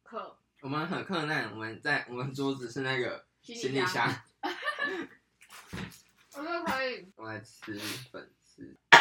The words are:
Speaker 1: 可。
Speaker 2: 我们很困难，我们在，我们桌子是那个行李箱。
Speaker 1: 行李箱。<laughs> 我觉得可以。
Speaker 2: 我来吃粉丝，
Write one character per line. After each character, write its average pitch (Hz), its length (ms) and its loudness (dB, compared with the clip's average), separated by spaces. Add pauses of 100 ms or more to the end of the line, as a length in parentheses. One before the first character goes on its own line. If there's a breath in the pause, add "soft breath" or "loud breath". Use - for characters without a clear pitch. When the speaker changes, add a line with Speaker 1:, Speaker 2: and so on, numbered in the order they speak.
Speaker 1:
可。 190 340 -10 (240)
Speaker 2:
我 139 80 -8
们 156 180 0
很 165 200 -2
困 165 200 0
难， 135 260 0
我 107 40 -8
们 110 240 -6
在， 147 300 2
我 - 20 -12
们 127 220 -4
桌 139 200 2
子 123 160 -6
是 135 120 -2
那 131 180 2
个 107 240 -2 (160)
行 135 320 -4
李 - 140 4
箱。 123 200 4
Speaker 1:
行 - 60 2
李 - 60 -2
箱。 - 40 -16 (200)
<laughs> 508 640 -2 (1200)
我 285 120 -10
觉 330 60 -4
得 339 120 0
可 269 240 0
以。 196 300 -6
Speaker 2:
我 110 100 -14
来 110 140 -6
吃 - 340 -12 (380)
粉 - 180 -12 (140)
丝， 135 320 -18 (240)